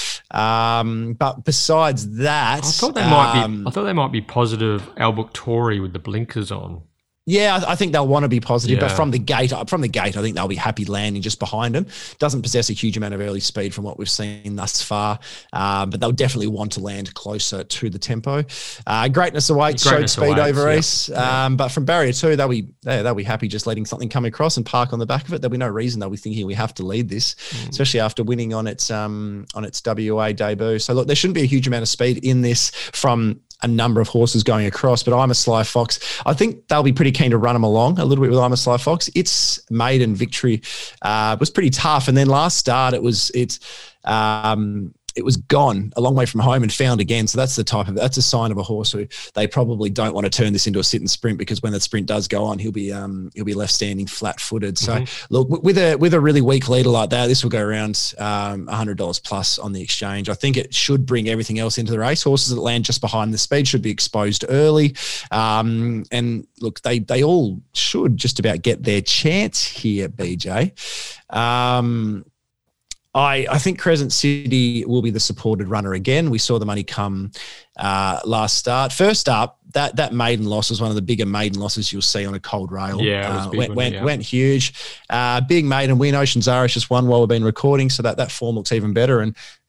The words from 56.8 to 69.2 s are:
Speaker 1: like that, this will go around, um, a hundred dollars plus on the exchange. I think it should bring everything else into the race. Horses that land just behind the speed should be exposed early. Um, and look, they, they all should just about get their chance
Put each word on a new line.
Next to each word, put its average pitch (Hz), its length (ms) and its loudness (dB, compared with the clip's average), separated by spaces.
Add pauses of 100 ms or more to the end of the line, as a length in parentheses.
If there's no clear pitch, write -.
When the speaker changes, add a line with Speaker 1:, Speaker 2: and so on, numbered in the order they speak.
Speaker 1:
like 113 220 4
that, 120 180 2
this 131 160 4
will 117 60 0
go 113 120 0
around, 107 560 -2
um, 101 500 -4
a - 60 -6
hundred 107 240 -2
dollars 92 220 -4
plus - 360 -2
on 101 160 -8
the 95 80 -6
exchange. 98 480 -4
I 104 60 -4
think 135 220 0
it - 180 -4
should 135 320 0
bring 120 220 0
everything 113 320 -2
else 113 180 -2
into 113 140 -4
the 110 80 0
race. 135 240 0
Horses 139 280 2
that 120 80 -2
land 117 240 0
just - 160 -2
behind 110 320 -2
the 107 60 -2
speed 143 300 0
should 131 140 0
be 113 100 -2
exposed 104 560 -2
early. 147 480 4 (340)
Um, 113 800 0
and 120 340 -2 (140)
look, 113 240 -6
they, 120 160 0
they 120 240 2
all 143 400 2 (100)
should - 440 2
just - 240 -2
about 95 220 0
get - 200 0
their 104 180 2
chance 185 640 0